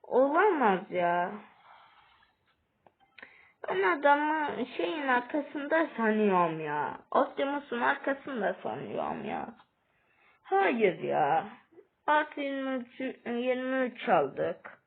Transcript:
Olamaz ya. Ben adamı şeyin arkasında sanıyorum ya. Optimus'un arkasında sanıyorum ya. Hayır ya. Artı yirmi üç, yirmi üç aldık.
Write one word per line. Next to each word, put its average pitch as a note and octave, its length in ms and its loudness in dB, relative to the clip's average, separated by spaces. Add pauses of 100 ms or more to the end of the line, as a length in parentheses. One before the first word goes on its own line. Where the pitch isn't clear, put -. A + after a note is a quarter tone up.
Olamaz C#4 880 4
ya. F3 400 0 (2250)
Ben F#4+ 160 0
adamı D4 800 2
şeyin E4 420 -4
arkasında C#4+ 920 0
sanıyorum G3+ 640 2
ya. D3 400 -4 (120)
Optimus'un C#4 720 -2
arkasında C4 800 -2
sanıyorum F2+ 640 -6
ya. - 300 -8 (880)
Hayır A#3+ 560 2
ya. D3+ 500 0 (580)
Artı D4+ 340 0
yirmi C4+ 340 -4
üç, A#3+ 240 -10 (260)
yirmi B3+ 600 -2
üç A#3+ 240 -6
aldık. D3+ 760 0